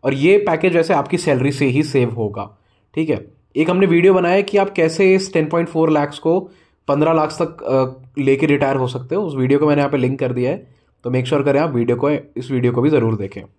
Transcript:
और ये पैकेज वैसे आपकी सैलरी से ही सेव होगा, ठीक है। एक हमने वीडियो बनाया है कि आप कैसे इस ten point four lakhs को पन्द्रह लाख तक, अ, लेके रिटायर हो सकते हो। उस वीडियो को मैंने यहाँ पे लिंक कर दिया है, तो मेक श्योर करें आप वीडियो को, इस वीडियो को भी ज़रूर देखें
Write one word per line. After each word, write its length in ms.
और 100
ये 240
पैकेज 380
वैसे 180
आपकी 240
सैलरी 340
से 140
ही 160
सेव 280
होगा, 480
ठीक 160
है। 220
एक 140
हमने 160
वीडियो 280
बनाया 200
है 80
कि 160
आप 120
कैसे 440
इस 200
ten 140
point 280
four 120
lakhs 300
को 320
पन्द्रह 240
लाख 200
तक, 200
अ, 420
लेके 260
रिटायर 300
हो 120
सकते 260
हो। 80
उस 120
वीडियो 240
को 80
मैंने 140
यहाँ 120
पे 40
लिंक 220
कर 140
दिया 180
है, 160
तो 60
मेक 160
श्योर 160
करें 180
आप 140
वीडियो 220
को, 140
इस 400
वीडियो 220
को 100
भी 80
ज़रूर 260
देखें 260